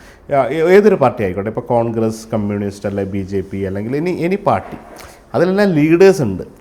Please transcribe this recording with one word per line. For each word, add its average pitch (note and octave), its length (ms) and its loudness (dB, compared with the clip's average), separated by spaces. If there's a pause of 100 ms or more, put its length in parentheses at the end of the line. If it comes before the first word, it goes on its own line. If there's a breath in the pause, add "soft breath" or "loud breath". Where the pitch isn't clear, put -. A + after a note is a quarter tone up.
(360 loud breath)
ആ, C3+ 100 2
ഏ-, D#3 220 0
ഏതൊരു G3+ 260 6
പാർട്ടി C3+ 280 0
ആയിക്കോട്ടെ, G2 280 -4
ഇപ്പോൾ A#2 100 -8
കോൺഗ്രസ്, A2+ 720 -2
കമ്മ്യൂണിസ്റ്റ്, G#2 560 -4
അല്ലെ G2 160 -4
ബി G2 140 -6
ജെ G2 220 -4
പി, G2 180 -8
അല്ലെങ്കിൽ G2+ 380 -6
ഇനി, D#3+ 320 -4
any G3+ 160 -4
പാർട്ടി, G2+ 320 -2 (580 loud breath)
അതിലെല്ലാം F#3+ 340 2
ലീഡേഴ്സ് E3+ 540 4
ഉണ്ട്. F#2+ 200 -2 (180)